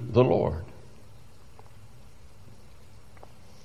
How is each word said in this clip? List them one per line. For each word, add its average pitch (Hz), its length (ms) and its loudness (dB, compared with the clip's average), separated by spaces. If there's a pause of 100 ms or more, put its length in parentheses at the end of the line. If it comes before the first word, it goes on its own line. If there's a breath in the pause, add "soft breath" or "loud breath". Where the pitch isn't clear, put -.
(100)
the 117 140 12
Lord. - 400 6 (3000)